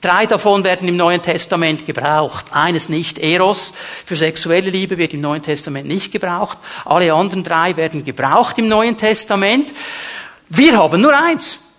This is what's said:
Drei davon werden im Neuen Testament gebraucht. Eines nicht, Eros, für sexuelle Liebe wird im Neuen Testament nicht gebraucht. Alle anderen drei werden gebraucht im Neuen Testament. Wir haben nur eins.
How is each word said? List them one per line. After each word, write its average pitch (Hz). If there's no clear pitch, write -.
Drei 180
davon 202
werden 180
im 175
Neuen 175
Testament 165
gebraucht. 147
Eines 160
nicht, 160
Eros, 175
für -
sexuelle 165
Liebe 190
wird 165
im 147
Neuen 147
Testament 143
nicht 190
gebraucht. 185
Alle 170
anderen 185
drei 170
werden 160
gebraucht 139
im 226
Neuen 220
Testament. 214
Wir 247
haben 165
nur 277
eins. 330